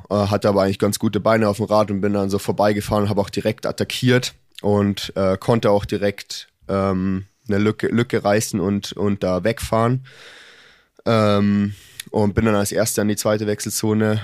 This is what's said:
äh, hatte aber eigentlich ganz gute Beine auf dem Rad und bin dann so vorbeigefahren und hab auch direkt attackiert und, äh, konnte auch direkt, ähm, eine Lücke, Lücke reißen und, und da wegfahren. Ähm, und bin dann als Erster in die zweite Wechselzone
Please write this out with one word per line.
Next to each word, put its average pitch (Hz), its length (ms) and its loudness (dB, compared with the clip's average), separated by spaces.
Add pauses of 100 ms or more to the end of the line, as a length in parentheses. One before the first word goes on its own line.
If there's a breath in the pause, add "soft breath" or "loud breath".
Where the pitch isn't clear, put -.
äh, 95 60 0
hatte 104 340 2
aber 98 140 4
eigentlich 98 160 0
ganz 101 200 0
gute 107 220 0
Beine 110 260 4
auf 101 100 0
dem 104 100 -4
Rad 104 240 2
und 98 100 -4
bin 101 120 0
dann 98 160 0
so 98 100 0
vorbeigefahren 104 640 0
und 101 60 0
hab 101 80 -4
auch 101 120 -2
direkt - 360 -4
attackiert - 680 0 (280)
und, 101 540 0
äh, 95 220 0
konnte 117 340 2
auch 101 140 2
direkt, - 640 -6 (180)
ähm, 95 580 -2 (220)
eine 101 120 0
Lücke, 107 280 0
Lücke 117 360 -2
reißen 104 360 0
und, 98 340 -2
und 101 300 -4
da 92 220 0
wegfahren. 117 600 0 (1000 loud breath)
Ähm, 104 720 2 (340 loud breath)
und 104 240 0
bin 113 120 0
dann 107 100 4
als 101 180 0
Erster 107 300 0
in 104 40 0
die 104 80 0
zweite 107 320 -2
Wechselzone 107 760 0